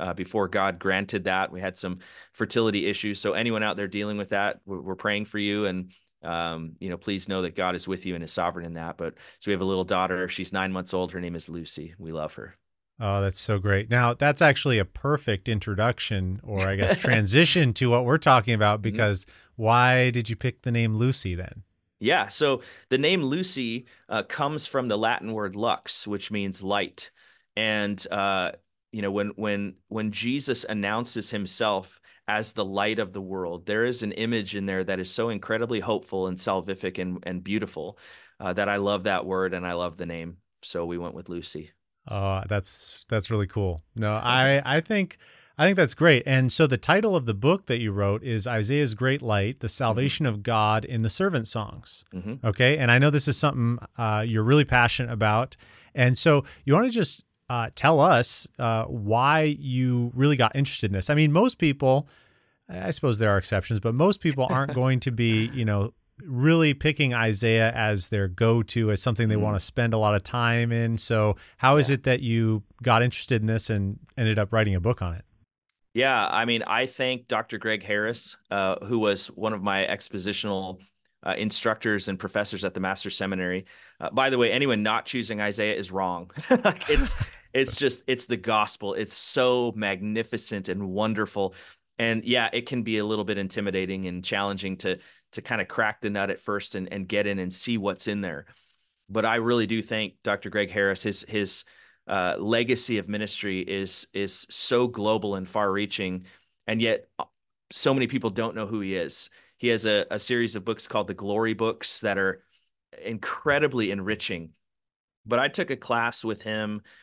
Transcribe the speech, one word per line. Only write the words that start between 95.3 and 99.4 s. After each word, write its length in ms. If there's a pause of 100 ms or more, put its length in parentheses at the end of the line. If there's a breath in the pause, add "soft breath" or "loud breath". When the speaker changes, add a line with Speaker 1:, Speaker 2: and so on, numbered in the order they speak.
Speaker 1:
to 100
kinda 240
crack 340
the 100
nut 200
at 100
first 340
and, 160
and 160
get 200
in 120
and 140
see 240
what's 320
in 140
there. 240 (640 soft breath)
But 160
I 100
really 300